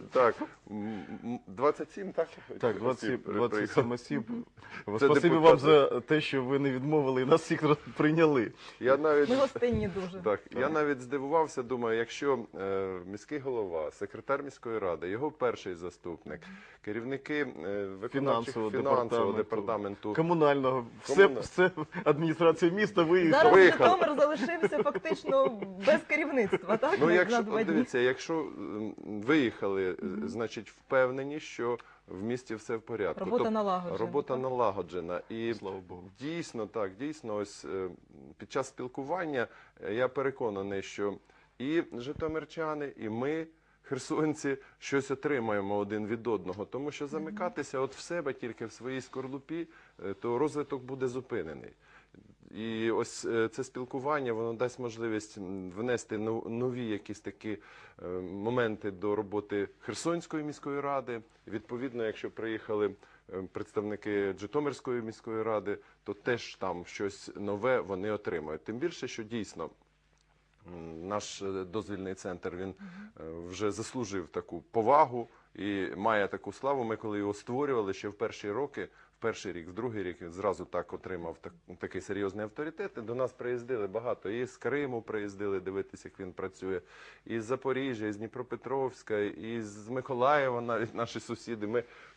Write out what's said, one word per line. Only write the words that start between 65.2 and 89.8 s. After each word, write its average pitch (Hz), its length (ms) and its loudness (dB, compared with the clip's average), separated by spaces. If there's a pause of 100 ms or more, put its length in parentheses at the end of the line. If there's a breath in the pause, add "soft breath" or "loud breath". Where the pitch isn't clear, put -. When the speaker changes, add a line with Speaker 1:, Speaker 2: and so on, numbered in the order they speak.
Speaker 1:
ради, 101 340 0 (260 soft breath)
то 104 100 -6
теж - 420 -2
там 87 300 -4
щось - 500 -6
нове 104 440 0
вони 95 320 -4
отримають. 78 520 -4
Тим 110 140 -6
більше, 160 300 -6
що 117 160 -8
дійсно, 101 460 -8 (960)
м, 82 400 -12
наш, 104 340 -6
е, 98 40 -6 (180)
дозвільний 95 520 -6
центр, 90 400 -8
він, 95 120 -6 (120)
Speaker 3:
Мгм. 196 480 -16
Speaker 1:
е, 85 220 -10
вже 101 220 -2
заслужив 98 560 -6
таку 87 340 -8 (100)
повагу 123 580 4 (260 soft breath)
і 95 400 -2
має 104 320 2
таку 98 260 -8
славу. 135 300 -2
Ми 110 120 -2
коли 107 220 -6
його 101 160 0
створювали 123 600 -2
ще - 140 -8
в 101 60 -8
перші 104 380 -6
роки, 113 340 -4
в - 360 -20
перший 107 320 -4
рік, 85 160 -10
в - 40 -14
другий 107 300 -6
рік, 87 180 -8
він 85 100 -12
зразу 90 340 -2
так 87 280 -6
отримав 85 480 -8
так-, 87 120 -14 (260)
такий 92 220 -8
серйозний 101 440 -4
авторитет. 156 520 -8
І 123 40 -10
до 113 140 -6
нас 127 180 -2
приїздили 120 540 -4
багато. 107 420 -4
І 120 160 -2
з - 120 -12
Криму 131 440 -2
приїздили 101 580 -4
дивитися, 95 500 -6
як - 100 -20
він 92 140 -10
працює, 92 480 -6 (440 loud breath)
і 113 140 -4
з 110 40 -6
Запоріжжя, 127 640 -2
і 104 40 -2
з 101 60 -6
Дніпропетровська, 120 1000 -4
і 110 420 -4
з 104 280 -10